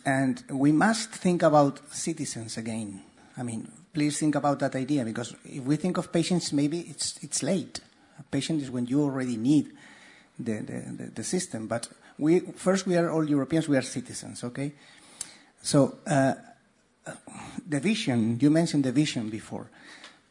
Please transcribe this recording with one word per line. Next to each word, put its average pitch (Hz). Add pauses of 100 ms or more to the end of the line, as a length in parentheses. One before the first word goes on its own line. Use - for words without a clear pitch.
and 135
we 143
must 196
think 175
about 147 (140)
citizens 127
again. 110 (360)
I 120
mean, 113 (240)
please 147
think 151
about 143
that 135
idea, 131
because 113
if 143
we 139
think 170
of 175
patients, 170
maybe 147
it's, -
it's -
late. 151 (380)
A -
patient 151
is 127
when 123
you 135
already 131
need 135 (640)
the, 113
the, -
the, -
the 110
system. 113
But 113 (300)
we, 160
first, 190
we 185
are 170
all 156
Europeans, 147
we 143
are 127
citizens, 113
okay? 139 (880)
So, -
uh, 135 (1300)
the 147
vision, 123
you 143
mentioned 156
the 131
vision 127
before. 107 (600)